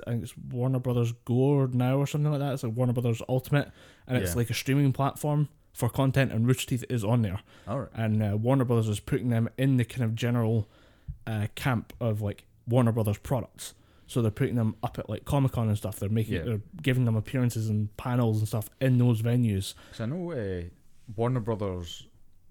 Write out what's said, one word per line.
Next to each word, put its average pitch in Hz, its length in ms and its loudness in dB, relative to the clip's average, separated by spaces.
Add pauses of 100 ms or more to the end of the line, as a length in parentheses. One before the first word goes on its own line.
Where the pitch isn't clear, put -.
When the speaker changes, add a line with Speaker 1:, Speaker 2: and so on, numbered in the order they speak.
Speaker 1:
I 113 40 -4
think 117 120 -2
it's 117 140 -12
Warner 131 420 -2
Brothers 123 320 2 (120)
Go 135 440 4
now 127 320 2
or 139 80 0
something 147 240 0
like 143 80 0
that. 139 140 -2
It's - 100 -6
like 113 120 -4
Warner 127 180 2
Brothers 120 360 0
Ultimate, 131 420 0 (360)
and 127 100 0
it's 92 140 0
Speaker 2:
Yeah. 87 60 -2
Speaker 1:
like 120 120 2
a 117 60 -4
streaming 135 360 4
platform 147 580 0 (220)
for - 160 -2
content, 135 440 2
and 113 160 2
Rooster 127 180 2
Teeth 127 240 -4
is 117 140 -2
on 117 180 2
there. 101 200 -2 (260)
Speaker 2:
All 123 140 -4
right. 101 120 -10
Speaker 1:
And, 110 300 0
uh, 104 140 0
Warner 123 280 2
Brothers 117 240 2
is 104 100 -2
putting 123 300 -2
them 117 260 2
in 135 220 2
the 120 80 2
kind - 180 -4
of 110 120 -2
general 117 520 0 (600)
uh, 107 280 -2
camp - 440 -2
of, 110 220 -2
like, 104 240 -6 (220)
Warner 117 240 4
Brothers 107 260 0
products. - 560 -6 (340)
So - 140 -2
they're 110 100 2
putting 131 240 -2
them 110 280 0
up - 160 -6
at, - 100 -10
like, - 160 -8
Comic-Con 127 420 2
and 101 100 2
stuff. - 220 -8
They're 98 100 -4
making, 110 260 0
Speaker 2:
Yeah. 80 80 -4
Speaker 1:
they're 107 180 -2 (200)
giving 127 240 2
them 110 100 2
appearances 113 540 -2
and 107 280 -2
panels 123 420 0
and 107 80 0
stuff 110 220 -6 (100)
in 131 200 4
those 120 220 4
venues. 117 520 0 (180)
Speaker 2:
'Cause - 100 -12
I 110 40 -6
know, 170 260 -6
uh, 98 320 -6 (520)
Warner 120 240 0
Brothers 98 680 -6 (440)